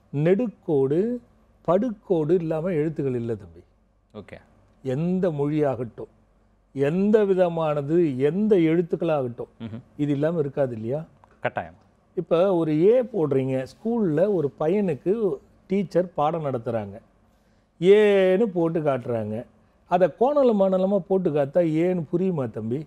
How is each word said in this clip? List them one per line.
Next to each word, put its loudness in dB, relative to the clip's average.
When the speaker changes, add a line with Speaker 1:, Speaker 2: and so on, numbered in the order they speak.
Speaker 1:
நெடுக்கோடு, 0
படுக்கோடு 0
இல்லாம -2
எழுத்துக்கள் -2
இல்ல -4
தம்பி. -14
Speaker 2:
ஓகே. -18
Speaker 1:
எந்த -2
மொழியாகட்டும், -2
எந்த 2
விதமானது, 0
எந்த 0
எழுத்துக்களாகட்டும், -2
Speaker 2:
ம்ஹும். -12
Speaker 1:
இது -2
இல்லாம -2
இருக்காது -2
இல்லையா? -6
Speaker 2:
கட்டாயம். -6
Speaker 1:
இப்ப 0
ஒரு 0
ஏ 6
போடுறீங்க, -2
ஸ்கூல்ல -2
ஒரு 0
பையனுக்கு -2
டீச்சர் 0
பாடம் -2
நடத்துறாங்க, -4
ஏன்னு 6
போட்டு -2
காட்டுறாங்க. -2
அதை 4
கோணல 2
மானலமா 2
போட்டு 0
காத்தா 0
ஏன்னு 0
புரியுமா -2
தம்பி? -6